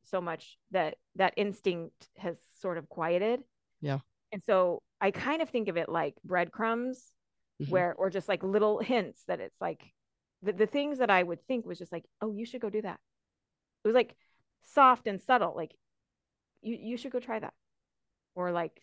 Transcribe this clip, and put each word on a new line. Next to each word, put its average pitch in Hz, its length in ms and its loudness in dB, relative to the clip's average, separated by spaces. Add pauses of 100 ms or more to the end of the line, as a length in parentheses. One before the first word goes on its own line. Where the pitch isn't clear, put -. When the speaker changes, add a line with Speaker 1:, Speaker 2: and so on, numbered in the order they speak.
Speaker 1:
so 185 160 -4
much 165 360 -8 (140)
that 175 240 0 (200)
that 190 200 2
instinct 196 720 -4 (100)
has 175 200 -6 (220)
sort 180 180 -4
of 156 100 -10
quieted. 185 540 0 (400)
Speaker 2:
Yeah. 139 180 -2 (320)
Speaker 1:
And 202 140 -10
so 185 360 4 (200)
I 202 100 4
kind 302 300 -2
of 311 80 -4
think 220 180 0
of 170 80 -2
it 165 140 -2
like 156 340 -2
breadcrumbs 226 880 -2 (500)
Speaker 2:
Mm-hmm. 143 120 -6
Speaker 1:
where, 180 220 2
or 190 140 0
just, 180 200 -6
like, 185 140 -2
little 208 360 2
hints 208 480 -2
that 175 140 -4
it's, - 200 -12
like, 170 220 -6 (580)
the, 196 100 -4
the 202 140 2
things 285 320 -2
that 240 140 2
I 185 100 6
would 170 240 -4
think 247 220 -2
was 180 100 -10
just 175 140 -14
like, 170 140 -10 (140)
"Oh, 220 140 -4
you 208 100 -6
should 240 180 -10
go 208 100 -4
do 214 100 -2
that." 185 180 -8 (840)
It - 40 2
was, 226 60 4
like, 247 220 4 (480)
soft 262 420 6
and 196 160 -4
subtle, 220 340 4
like, - 200 -8 (880)
"You, 226 180 -6
you 233 160 -8
should 247 140 -10
go 254 80 -2
try 233 180 -6
that." - 160 -10 (800)
Or, 180 180 -4
like, 170 320 -4